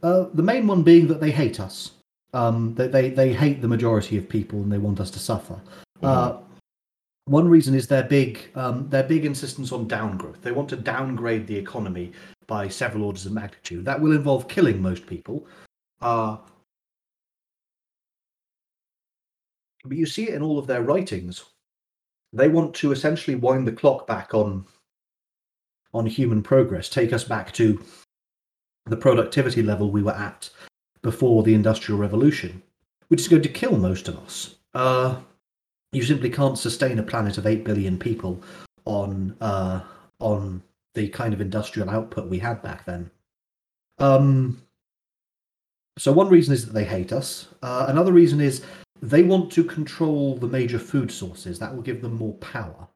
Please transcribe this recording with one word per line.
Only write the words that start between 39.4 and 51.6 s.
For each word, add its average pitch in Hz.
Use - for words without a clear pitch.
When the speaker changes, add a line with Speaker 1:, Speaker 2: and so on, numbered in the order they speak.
Speaker 1:
uh, 95
on 98
the 104
kind -
of 98
industrial 104
output 101
we 92
had 107
back -
then. 87
Um, 135
so -
one 190
reason 151
is 113
that 107
they 107
hate 92
us. -
Uh, 123
another 170
reason 156
is 139
they 139
want 185
to 165
control 147
the 120
major 120
food 120
sources. 90
That 147